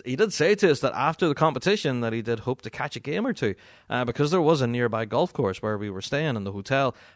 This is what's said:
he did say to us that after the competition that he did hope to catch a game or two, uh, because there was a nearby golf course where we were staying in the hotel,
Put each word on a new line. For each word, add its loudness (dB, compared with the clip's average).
he -4
did 2
say 2
to 4
us 2
that 0
after 0
the 2
competition 2
that -2
he -2
did -2
hope -4
to -10
catch -6
a -10
game -4
or 0
two, -2
uh, -2
because 0
there 4
was 4
a 2
nearby 0
golf 0
course -2
where -2
we -6
were -8
staying -2
in -4
the -6
hotel, -2